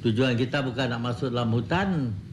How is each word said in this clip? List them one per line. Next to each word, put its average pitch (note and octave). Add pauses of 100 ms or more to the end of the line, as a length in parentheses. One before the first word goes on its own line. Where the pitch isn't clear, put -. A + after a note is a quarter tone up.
Tujuan A#2+
kita C3
bukan B2+
nak A#2
masuk A#2+
dalam A#2
hutan D#3+ (200)